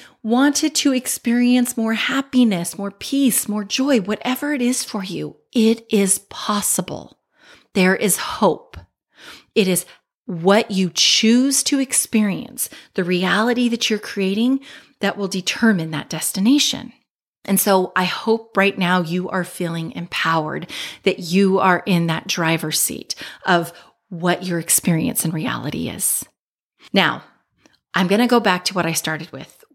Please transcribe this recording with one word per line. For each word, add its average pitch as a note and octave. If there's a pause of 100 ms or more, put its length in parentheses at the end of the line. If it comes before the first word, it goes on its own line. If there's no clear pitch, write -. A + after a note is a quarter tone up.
(220)
wanted C#4
to C#4
experience B3
more A3
happiness, A#3+
more G3
peace, -
more G#3
joy, C4
whatever B3
it B3+
is B3
for G3
you, D3+ (160)
it A3+
is G3 (100)
possible. - (580)
There F#3+
is -
hope. - (800)
It F#3+
is F3+ (400)
what G3
you F#3
choose B3+
to C#4
experience, - (260)
the F#3
reality G3+
that A#3
you're G#3
creating, G#3+ (400)
that G3+
will G3
determine F#3
that D3+
destination. G#3 (540)
And F#3+
so F#3+
I F#3
hope A3+
right G3
now F3+
you F3+
are F3+
feeling E3
empowered, E3 (340)
that F3+
you F#3+
are F3+
in E3+
that D#3+
driver's D#3+
seat - (300)
of E3+ (380)
what F3
your F3
experience -
in D#3+
reality D3+
is. - (640)
Now, D#3 (680)
I'm F3+
gonna A3
go A#3+
back F#3
to -
what F3
I E3
started D#3+
with. - (120)